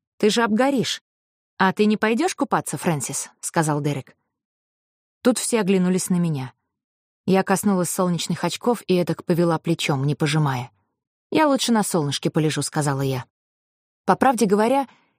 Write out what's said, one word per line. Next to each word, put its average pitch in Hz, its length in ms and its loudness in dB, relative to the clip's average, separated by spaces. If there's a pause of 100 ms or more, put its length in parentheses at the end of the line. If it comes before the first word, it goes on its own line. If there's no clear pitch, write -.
(180)
«Ты 214 120 4
же 226 140 2
обгоришь». 233 580 0 (560)
«А 190 140 4
ты 214 140 2
не 214 100 2
пойдёшь 233 400 0
купаться, - 400 -2
Фрэнсис?» — 143 540 -4 (100)
сказал 151 400 -2
Дерек. 143 340 -6 (1080)
Тут 247 160 2
все - 220 -2
оглянулись 185 500 0
на 180 60 2
меня. 156 360 -4 (720)
Я 190 180 2
коснулась 190 480 0
солнечных 175 540 -2
очков 208 420 -2
и 185 80 2
этак 175 300 -2
повела 170 340 0
плечом, 156 460 -2
не 143 100 0
пожимая. 143 560 -2 (640)
«Я 302 160 2
лучше 262 240 2
на 220 100 4
солнышке 151 480 -2
полежу», — 156 320 0
сказала 143 380 -2
я. 135 240 -4 (800)
По 190 100 2
правде 240 320 2
говоря, 233 400 2 (320)